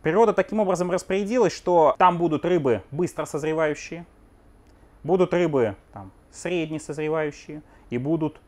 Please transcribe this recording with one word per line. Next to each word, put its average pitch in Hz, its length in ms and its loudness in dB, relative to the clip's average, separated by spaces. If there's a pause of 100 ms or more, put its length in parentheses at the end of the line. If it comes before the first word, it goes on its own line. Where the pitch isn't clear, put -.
Природа 208 320 2
таким 208 260 0
образом 180 320 0
распорядилась, 196 600 0
что 170 460 4
там 175 220 4
будут 160 260 0
рыбы 143 460 2
быстро 156 340 -4
созревающие, 156 800 -4 (1000)
будут 180 300 2
рыбы 147 420 2 (180)
там 98 180 -16 (180)
средне 160 500 -6
созревающие 151 840 -6 (260)
и 120 80 -4
будут 151 500 -2